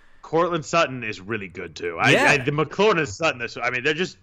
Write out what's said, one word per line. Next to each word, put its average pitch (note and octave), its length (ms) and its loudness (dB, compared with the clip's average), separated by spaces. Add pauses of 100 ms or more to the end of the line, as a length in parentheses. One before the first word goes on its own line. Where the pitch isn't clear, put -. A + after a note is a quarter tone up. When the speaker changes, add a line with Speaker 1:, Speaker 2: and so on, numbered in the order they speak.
(200)
Speaker 1:
Cortland E3+ 440 0
Sutton C3 380 0
is G#2 180 -8
really G2 280 -6
good, F2 260 -12
too. E2+ 240 -6
I, A2 120 6
Speaker 2:
Yeah. B3+ 200 4
Speaker 1:
I, D3 80 4
the C3 140 -2
McLaurin E3+ 460 2
and D3 100 -2
Sutton, C3+ 320 -4
this, A#2 200 -8
I A#2+ 100 0
mean, B2 120 -4
they're D3 100 2
just E3+ 300 -4